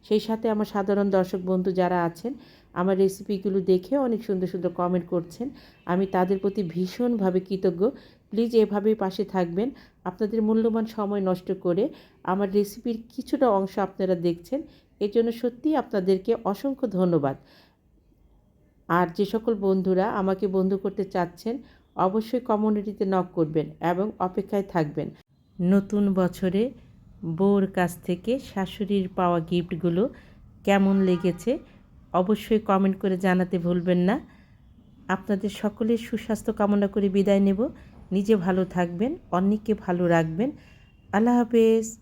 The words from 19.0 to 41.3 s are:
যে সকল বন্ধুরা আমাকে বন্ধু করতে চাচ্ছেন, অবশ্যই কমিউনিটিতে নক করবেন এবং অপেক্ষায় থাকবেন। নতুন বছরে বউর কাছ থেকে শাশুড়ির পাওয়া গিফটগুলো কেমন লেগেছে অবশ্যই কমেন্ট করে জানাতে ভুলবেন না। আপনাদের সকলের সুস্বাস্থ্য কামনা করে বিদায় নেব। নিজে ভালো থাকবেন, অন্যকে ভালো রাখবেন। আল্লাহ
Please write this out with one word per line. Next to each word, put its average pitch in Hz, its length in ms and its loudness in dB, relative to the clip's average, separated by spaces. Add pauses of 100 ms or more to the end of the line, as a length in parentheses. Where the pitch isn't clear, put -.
যে 202 80 2
সকল 226 300 -2
বন্ধুরা 190 560 2
আমাকে 196 360 -2
বন্ধু 190 300 0
করতে 196 280 -4
চাচ্ছেন, 190 520 -4 (380)
অবশ্যই 220 440 0
কমিউনিটিতে 214 680 -2
নক 185 280 0
করবেন 156 360 0 (100)
এবং 180 400 -2
অপেক্ষায় 190 440 -2
থাকবেন। 156 460 -2 (520)
নতুন 196 520 2
বছরে 190 580 0 (540)
বউর 196 420 2
কাছ 180 380 -2
থেকে 220 340 -2
শাশুড়ির 190 760 -2
পাওয়া 175 240 2
গিফটগুলো 175 720 0 (540)
কেমন 196 380 4
লেগেছে 180 560 0 (560)
অবশ্যই 208 460 2
কমেন্ট 190 380 2
করে 185 200 -2
জানাতে 185 420 2
ভুলবেন 175 380 2
না। 190 220 2 (880)
আপনাদের 190 420 -2
সকলের 220 480 -2
সুস্বাস্থ্য 220 560 -4
কামনা 202 340 2
করে 202 220 0
বিদায় 196 300 4
নেব। 196 280 2 (440)
নিজে 202 240 2
ভালো 185 300 0
থাকবেন, 180 500 -2 (160)
অন্যকে 208 420 0
ভালো 180 340 -2
রাখবেন। 165 440 2 (600)
আল্লাহ 233 240 4